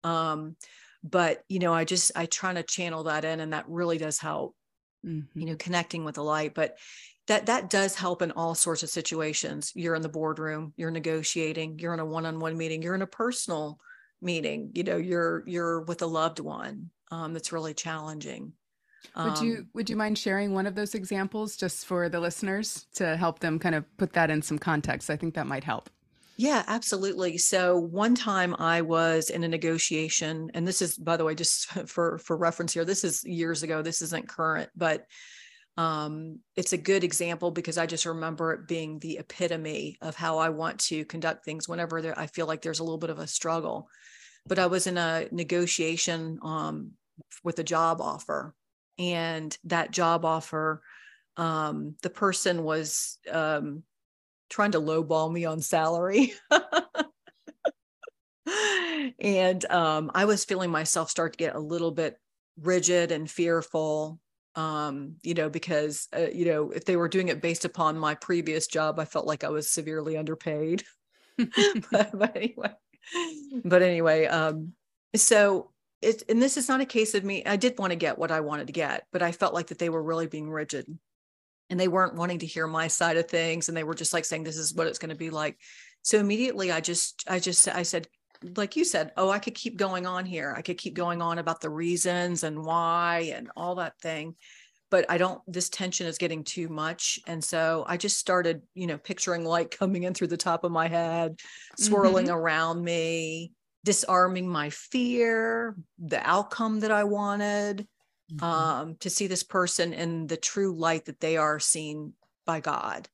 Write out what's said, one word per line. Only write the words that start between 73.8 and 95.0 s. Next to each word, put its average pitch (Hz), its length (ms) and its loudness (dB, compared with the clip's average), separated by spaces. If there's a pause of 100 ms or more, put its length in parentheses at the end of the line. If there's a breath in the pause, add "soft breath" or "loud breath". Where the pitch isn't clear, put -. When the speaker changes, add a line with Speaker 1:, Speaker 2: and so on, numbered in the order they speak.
Speaker 1:
anyway, 165 440 6
um, 160 480 0 (420)
so 208 560 6 (300)
it, 220 280 2
and 226 120 6
this 269 160 4
is 262 120 0
not 262 120 4
a 262 40 2
case 220 280 2
of 202 100 2
me, 196 220 -4
I 202 120 2
did 247 200 2
wanna 185 180 0
get 160 220 0
what 160 140 0
I 160 80 2
wanted 147 280 -4
to 147 60 -12
get, 147 380 -2
but 180 100 0
I 175 100 2
felt 180 220 0
like 165 140 0
that - 120 -10
they 170 100 0
were 165 120 0
really 165 260 -2
being 156 220 -8
rigid 151 380 -6 (800)
and 180 100 0
they 185 100 4
weren't 185 260 4
wanting 175 240 -2
to 165 80 -6
hear 160 180 -2
my 160 220 0
side 165 300 2
of 165 100 2
things. 165 400 0
And 165 100 -2
they 160 60 -2
were 156 100 -4
just, - 200 -2
like, 165 120 0
saying, 160 180 -4
"This 156 140 -6
is 156 160 -2
what 151 140 0
it's - 120 -4
gonna 160 160 -8
be 160 140 -8
like." 151 300 -4 (420 loud breath)
So - 160 4
immediately 208 540 2
I 165 80 2
just, 170 480 -2
I 185 120 2
just, 175 280 4
I 180 160 -2
said, 165 240 -2 (480)
like 202 200 -2
you 320 100 4
said, - 320 0
"Oh, 190 120 4
I 202 100 2
could 208 160 -6
keep 233 220 -8
going 185 300 0
on 185 180 -4
here. 151 300 -6
I 151 60 -6
could 175 160 -6
keep 165 160 -8
going 175 280 -2
on 170 180 0
about 160 200 -2
the 160 100 -4
reasons 175 760 0
and 156 200 -4
why 170 720 2
and 120 220 -12
all 175 180 -4
that 175 240 -6
thing. 160 360 -6 (540 loud breath)
But 185 200 8